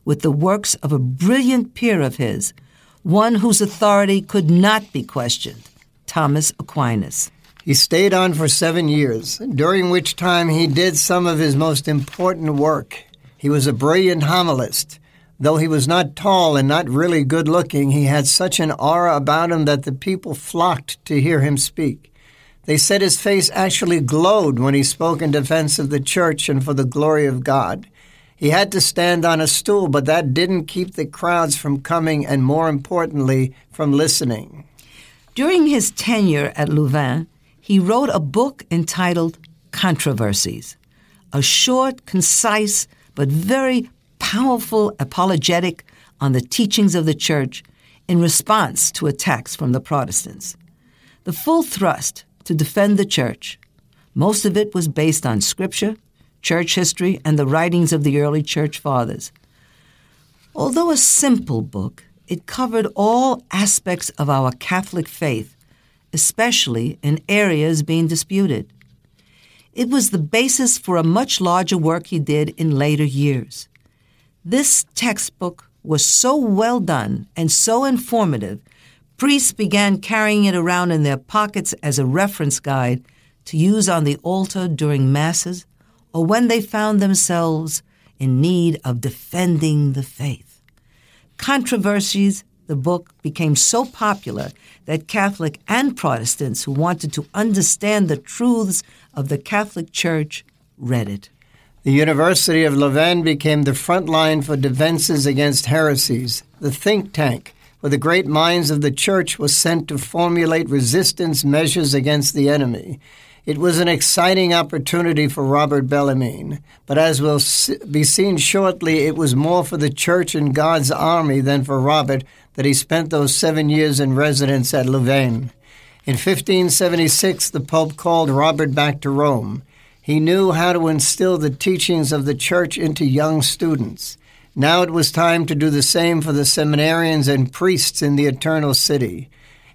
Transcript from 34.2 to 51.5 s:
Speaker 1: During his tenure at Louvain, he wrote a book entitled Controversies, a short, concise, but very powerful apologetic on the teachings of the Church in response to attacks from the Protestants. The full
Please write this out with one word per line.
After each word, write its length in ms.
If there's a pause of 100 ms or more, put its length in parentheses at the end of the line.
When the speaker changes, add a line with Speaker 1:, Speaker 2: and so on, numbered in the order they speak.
Speaker 1:
During 320
his 240
tenure 680
at 120
Louvain, 580 (320)
he 200
wrote 320
a 100
book 500
entitled 680 (320)
Controversies, 1080 (560)
a 80
short, 640
concise, 800 (280)
but 160
very 580 (300)
powerful 840
apologetic 840 (360)
on 120
the 100
teachings 520
of 120
the 80
Church 500 (420)
in 140
response 720
to 140
attacks 500
from 160
the 80
Protestants. 760 (680)
The 80
full 300